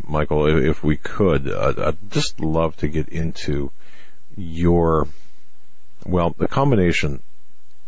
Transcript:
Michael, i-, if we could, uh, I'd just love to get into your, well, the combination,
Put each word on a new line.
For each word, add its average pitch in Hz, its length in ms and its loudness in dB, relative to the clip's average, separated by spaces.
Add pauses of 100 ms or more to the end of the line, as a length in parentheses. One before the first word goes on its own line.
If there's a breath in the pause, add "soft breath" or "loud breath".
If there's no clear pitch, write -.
Michael, 76 400 0
i-, 76 220 4
if - 160 0
we 78 140 4
could, 73 520 2
uh, 50 280 0
I'd 101 320 0
just - 300 0
love 80 380 0
to 78 100 0
get 76 200 0
into 73 640 -2 (640 soft breath)
your, 82 720 2 (1000 soft breath)
well, 87 320 0
the 87 100 0
combination, 90 760 2 (640)